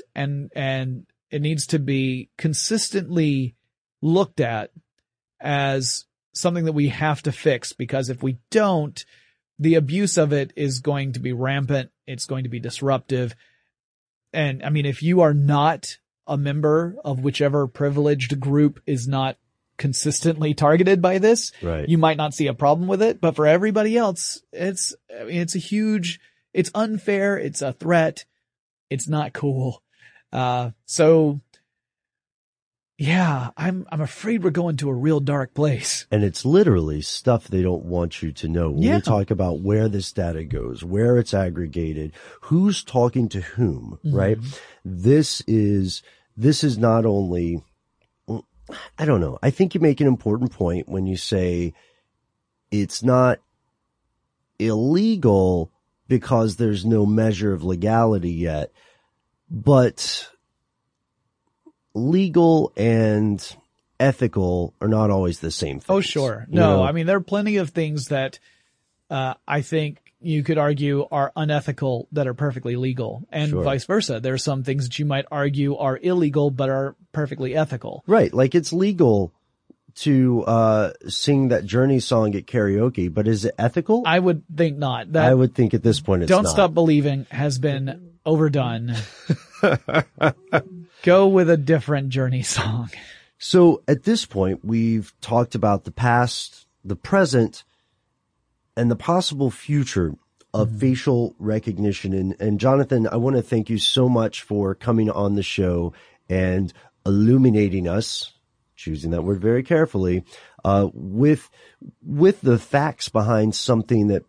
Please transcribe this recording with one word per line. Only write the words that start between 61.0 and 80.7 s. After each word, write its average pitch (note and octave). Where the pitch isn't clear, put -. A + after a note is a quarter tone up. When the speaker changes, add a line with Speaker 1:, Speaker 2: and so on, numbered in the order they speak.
Speaker 2:
legal E3
and G#2+
ethical F#2
are G#2
not A2
always F#2
the E2
same D2
Speaker 1:
Oh, F#3+
Speaker 2:
things, G3
Speaker 1:
sure. A#2
Speaker 2:
you D3
Speaker 1:
No, E3
Speaker 2:
know? -
Speaker 1:
I C#3
mean, E3
there G3
are F#3+
plenty G#3
of F3
things D3+
that, C3+
uh, C3
I C#3+
think D3+
you D#3
could D3+
argue C#3+
are C#3
unethical C#3+
that D3
are B2
perfectly B2
legal, B2+
and D3+
Speaker 2:
Sure. F#2
Speaker 1:
vice C3+
versa. F3+
There B2+
are C3
some C3+
things C3+
that A#2+
you D3+
might C#3+
argue C#3+
are C3
illegal D3+
but C3+
are C3+
perfectly C3+
ethical. C3+
Speaker 2:
Right. F#3+
Like, B2+
it's E3
legal E3
to, B2+
uh, A2